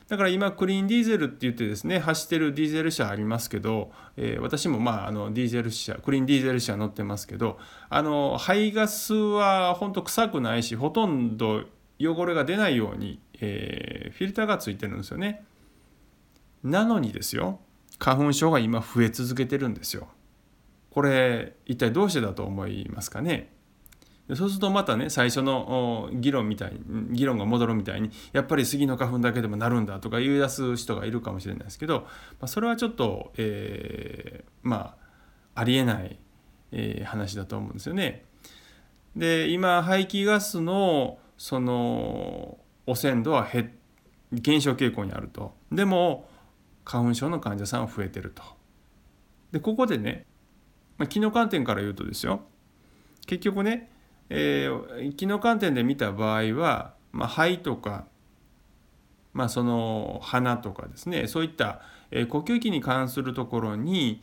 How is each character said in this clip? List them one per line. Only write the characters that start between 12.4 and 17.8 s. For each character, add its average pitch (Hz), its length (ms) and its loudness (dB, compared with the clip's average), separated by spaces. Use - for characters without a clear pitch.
出 170 120 0
な 208 120 4
い 139 80 4
よ 107 180 0
う - 20 -6
に、 101 220 -6
え - 720 -6
ー、 - 20 -20
フ - 60 -6
ィ 190 60 0
ル 196 40 -6
タ 220 100 0
ー 214 40 2
が 202 120 2
つ 110 120 -6
い 98 60 -4
て 104 100 -6
る 95 80 -6
ん - 40 -6
で 101 40 -6
す - 80 -12
よ - 60 -8
ね。 208 260 -4
な 170 220 2
の 226 160 2
に 113 100 0
で - 120 -8
す - 120 -6
よ、 185 240 -2